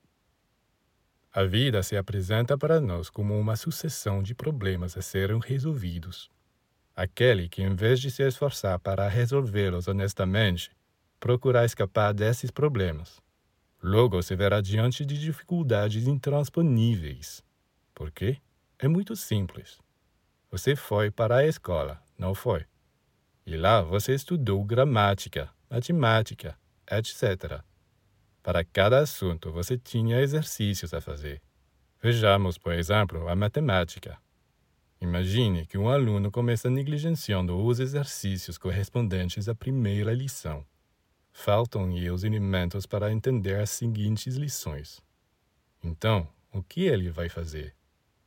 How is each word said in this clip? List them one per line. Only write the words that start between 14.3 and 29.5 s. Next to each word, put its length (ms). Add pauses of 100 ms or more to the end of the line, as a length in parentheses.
verá 240
diante 440
de 140
dificuldades 880
intransponíveis. 1400 (500)
Por 200
quê? 260 (400)
É 80
muito 300
simples. 640 (680)
Você 280
foi 340
para 280
a 60
escola, 560 (160)
não 200
foi? 280 (840)
E 120
lá 240
você 320
estudou 500
gramática, 840 (180)
matemática, 880 (340)
et 180
cetera. 540 (800)
Para 220
cada 360
assunto, 520